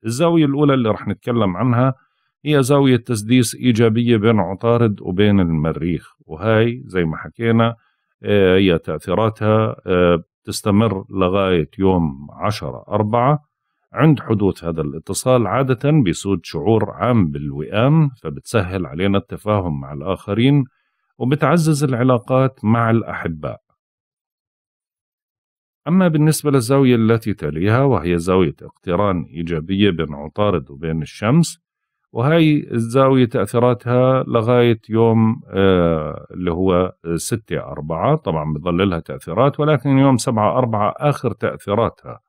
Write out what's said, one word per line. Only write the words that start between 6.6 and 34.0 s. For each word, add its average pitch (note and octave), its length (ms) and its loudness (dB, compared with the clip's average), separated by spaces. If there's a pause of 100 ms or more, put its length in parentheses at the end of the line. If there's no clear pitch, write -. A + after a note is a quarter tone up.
زي F#2 200 -2
ما D#2 120 -6
حكينا، A2+ 580 -2 (480)
آه، G2 340 4
هي F#2+ 200 4
تأثيراتها، G#2+ 1000 -2 (120)
آه، F2 360 2 (200)
تستمر G2+ 680 0
لغاية F#2 600 0 (100)
يوم E2 520 0
عشرة C#2+ 560 -8
أربعة. A#2+ 640 -2 (440)
عند C3 260 2
حدوث G2+ 440 -4
هذا E2 180 -6
الاتصال F#2+ 680 -2
عادة C3 440 -2
بيسود G2 520 0
شعور G#2 480 -2
عام G#2 400 0
بالوئام، F#2 800 0
فبتسهل F2+ 760 -4
علينا F#2 320 -2
التفاهم F#2 640 -4
مع C2+ 140 -12
الآخرين G#2 680 0 (540)
وبتعزز D3 680 0
العلاقات C3 840 0
مع A2+ 240 2
الأحباء. D#2+ 720 -4 (2250)
أما F3+ 200 2
بالنسبة D3+ 440 2
للزاوية C3 440 4
التي A2 380 2
تليها F#2 500 0
وهي F2 340 0
زاوية F2 440 2
اقتران F2+ 640 -4
إيجابية E2+ 680 -2
بين E2 240 -4
عطارد D#2 580 -4
وبين D#2+ 300 -6
الشمس، B2 580 -2 (520)
وهي D3+ 600 0
الزاوية B2+ 540 2
تأثيراتها B2 960 0